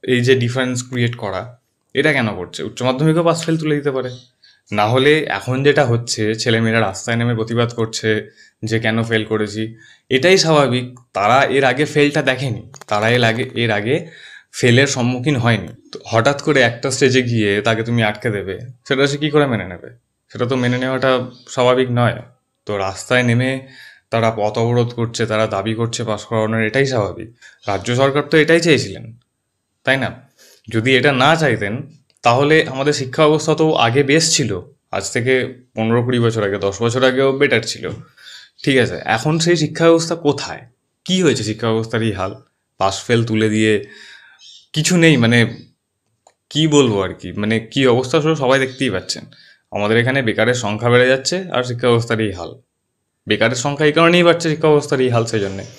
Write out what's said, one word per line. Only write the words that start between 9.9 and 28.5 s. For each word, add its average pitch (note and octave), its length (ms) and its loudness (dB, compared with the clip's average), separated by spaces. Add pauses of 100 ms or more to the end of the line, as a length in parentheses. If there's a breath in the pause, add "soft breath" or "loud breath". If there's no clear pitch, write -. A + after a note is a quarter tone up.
এটাই E3+ 300 4
স্বাভাবিক। C3+ 600 0 (140)
তারা A#2 320 4
এর C3+ 200 0
আগে C3 200 2
ফেলটা D3 380 0
দেখেনি, B2+ 400 -2 (240)
তারা G#2+ 240 0
এর A#2+ 140 2
আগে, A2+ 200 0 (100)
এর A#2 160 -2
আগে A#2+ 360 -2 (460 loud breath)
ফেলের B2+ 340 4
সম্মুখীন B2+ 500 -2
হয়নি। G#2+ 320 0 (240)
তো - 120 -16
হঠাৎ C#3+ 380 0
করে D3 180 2
একটা A#2+ 300 0
স্টেজে B2+ 320 2
গিয়ে G#2+ 400 0
তাকে A2+ 200 0
তুমি A#2+ 200 0
আটকে G#2+ 280 -2
দেবে, F#2+ 280 -6 (300)
সেটা C#3 180 2
সে C#3+ 100 -2
কী D3 140 -4
করে C#3+ 160 2
মেনে G#2 220 -4
নেবে? F2 200 -14 (440)
সেটা A#2+ 140 -4
তো C3 100 -2
মেনে B2 220 0
নেওয়াটা B2+ 520 0 (180)
স্বাভাবিক B2+ 420 2
নয়। A#2+ 320 0 (440)
তো G#2 120 -4
রাস্তায় G2 440 -2
নেমে B2+ 460 0 (420 loud breath)
তারা A2+ 200 2
পথ G#2+ 280 -2
অবরোধ A#2+ 360 0
করছে, A#2 320 -4
তারা A2 200 0
দাবি G#2 280 -4
করছে A2+ 300 -4
পাস G#2+ 200 -6
করানোর, A2 380 -2
এটাই B2+ 240 0
স্বাভাবিক। G2+ 420 -4 (400 loud breath)
রাজ্য G2+ 280 -4
সরকার C3+ 260 2
তো D3 140 -2
এটাই E3 240 4